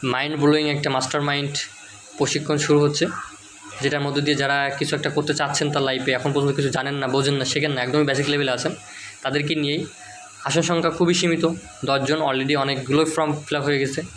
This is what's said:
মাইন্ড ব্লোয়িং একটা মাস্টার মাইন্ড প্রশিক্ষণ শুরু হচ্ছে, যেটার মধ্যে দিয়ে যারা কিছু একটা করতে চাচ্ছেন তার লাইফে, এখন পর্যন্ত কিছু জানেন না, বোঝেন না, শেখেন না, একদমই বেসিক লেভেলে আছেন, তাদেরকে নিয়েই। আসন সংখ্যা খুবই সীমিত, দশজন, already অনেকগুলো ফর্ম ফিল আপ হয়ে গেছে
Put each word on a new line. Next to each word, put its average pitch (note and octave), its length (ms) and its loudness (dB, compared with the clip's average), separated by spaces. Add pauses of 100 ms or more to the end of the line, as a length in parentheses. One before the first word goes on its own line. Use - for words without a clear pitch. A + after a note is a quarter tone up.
মাইন্ড C3+ 380 0
ব্লোয়িং D3+ 280 4
একটা D3 200 0
মাস্টার C3 320 0
মাইন্ড C#3+ 300 0 (680)
প্রশিক্ষণ D3 400 0
শুরু D3 220 4
হচ্ছে, D3 260 2 (760)
যেটার C#3 200 0
মধ্যে C#3+ 200 0
দিয়ে D3 160 2
যারা C#3 320 2
কিছু C#3+ 260 -2
একটা C#3+ 140 0
করতে D3 240 0
চাচ্ছেন D3 380 0
তার C#3+ 120 0
লাইফে, C3 280 0
এখন C3 220 0
পর্যন্ত C#3 220 2
কিছু C#3 140 2
জানেন C3+ 260 -2
না, C#3 120 -2
বোঝেন C3+ 280 2
না, C3+ 100 0
শেখেন D3 260 0
না, C3 100 -2
একদমই C3 220 2
বেসিক C#3 260 0
লেভেলে C#3+ 220 2
আছেন, B2+ 200 -2 (500)
তাদেরকে D3 340 0
নিয়েই। D3+ 300 -2 (580)
আসন D3 180 2
সংখ্যা E3 300 2
খুবই F3 220 2
সীমিত, E3 320 2 (400)
দশজন, C#3 360 2
already C3+ 380 0
অনেকগুলো C3+ 460 2
ফর্ম D#3 280 0
ফিল D3 240 -4
আপ C#3 60 -2
হয়ে C#3+ 160 2
গেছে C3+ 220 -2 (160)